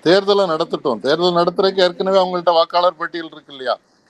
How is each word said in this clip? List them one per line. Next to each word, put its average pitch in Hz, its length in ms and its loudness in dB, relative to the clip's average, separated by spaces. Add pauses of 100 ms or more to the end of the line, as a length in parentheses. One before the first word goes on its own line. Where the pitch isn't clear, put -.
தேர்தலை 196 440 2
நடத்தட்டும். 160 540 -4
தேர்தல் 170 380 0
நடத்துறதுக்கு 185 480 0
ஏற்கனவே 185 320 0
அவங்கள்ட்ட 180 340 0
வாக்காளர் 175 440 2
பட்டியல் 165 360 -10
இருக்கு 151 220 -20
இல்லையா, 127 200 -4 (360)